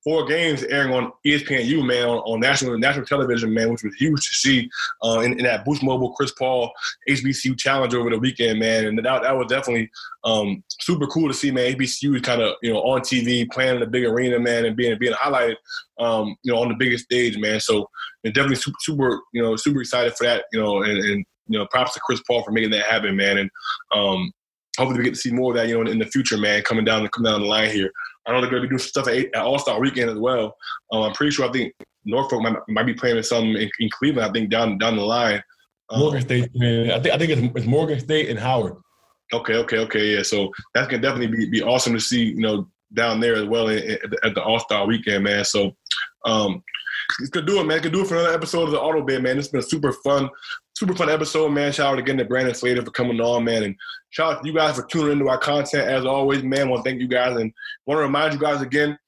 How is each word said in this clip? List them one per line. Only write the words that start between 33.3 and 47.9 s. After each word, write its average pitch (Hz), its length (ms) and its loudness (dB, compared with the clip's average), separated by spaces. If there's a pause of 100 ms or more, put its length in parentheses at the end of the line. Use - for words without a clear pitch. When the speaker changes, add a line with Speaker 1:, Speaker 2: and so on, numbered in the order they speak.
Speaker 1:
in, 101 220 -2
in 113 120 0
Cleveland, 131 380 0
I 98 40 -4
think, 110 180 -2
down, 113 280 2
down 110 180 0
the 101 80 0
line. 110 360 2 (500)
Um, 117 100 0
Speaker 2:
Morgan 143 220 2
State, 123 340 0
man. 117 340 2
I 107 80 2
think, 135 160 2
I 143 40 0
think 160 120 2
it's, 123 260 0
it's 113 100 -2
Morgan 147 340 2
State 151 280 0
and 110 120 -4
Howard. 117 340 0 (580)
Speaker 1:
Okay, 117 220 0
okay, 117 240 0
okay, 107 380 2
yeah. 101 60 0
So 98 280 0 (240)
that's 131 140 2
gonna 123 120 -2
definitely 123 280 0
be, 110 200 0
be 107 140 0
awesome 123 300 2
to 113 80 0
see, 120 240 2
you 107 160 -2
know, 107 280 0 (240)
down 113 280 0
there 117 160 2
as 107 80 0
well 113 240 0
in, 110 100 0
in, 107 140 -4
at 104 180 -6
the, - 140 -4
at 107 100 0
the - 80 -2
All-Star 110 460 0
Weekend, 104 340 2
man. 101 220 2
So, 101 320 0 (480)
um, 104 400 0 (560)
it's 139 100 -8
gonna 160 160 -2
do 196 140 2
it, 170 40 -2
man. 156 120 0
It's 156 80 -2
gonna 160 100 -2